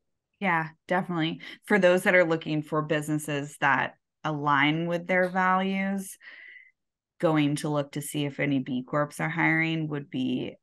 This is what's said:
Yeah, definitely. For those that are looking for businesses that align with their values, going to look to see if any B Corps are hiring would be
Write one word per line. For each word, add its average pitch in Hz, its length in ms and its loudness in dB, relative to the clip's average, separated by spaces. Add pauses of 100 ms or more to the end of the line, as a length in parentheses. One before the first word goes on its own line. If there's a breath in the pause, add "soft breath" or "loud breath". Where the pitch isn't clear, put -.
(380)
Yeah, 165 300 -2 (180)
definitely. 175 540 0 (240 loud breath)
For 208 140 4
those 180 260 6
that 196 100 6
are 180 100 8
looking 160 380 0
for 156 200 -2
businesses 151 800 -4
that 139 340 2 (280)
align 151 640 2
with 175 220 -4
their 185 200 2
values, 190 920 0 (1040 loud breath)
going 151 360 2
to 160 120 -4
look 147 240 -2
to 147 100 -6
see 147 240 -6
if 139 140 -8
any 143 180 0
B 127 260 -4
Corps 147 360 -4
are 160 80 -2
hiring 160 600 0
would 143 220 -8
be 127 520 -4